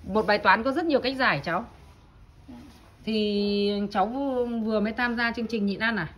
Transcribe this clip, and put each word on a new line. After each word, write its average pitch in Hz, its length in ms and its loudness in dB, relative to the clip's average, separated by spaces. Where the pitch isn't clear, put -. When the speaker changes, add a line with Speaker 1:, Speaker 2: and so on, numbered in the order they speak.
Speaker 1:
một 208 240 0
bài 208 100 4
toán 208 260 4
có 269 80 0
rất 330 140 0
nhiều 285 160 2
cách 269 160 -2
giải 196 260 2
cháu. 180 220 -2
Speaker 2:
Dạ. 247 80 -18
Speaker 1:
Thì 202 680 0
cháu 196 160 2
vừa, 254 380 -2
vừa 220 340 -2
mới 220 140 0
tham 240 220 -2
gia 233 160 0
chương 220 160 -4
trình 208 180 -2
nhịn 196 140 0
ăn 226 160 0
à? 160 220 -4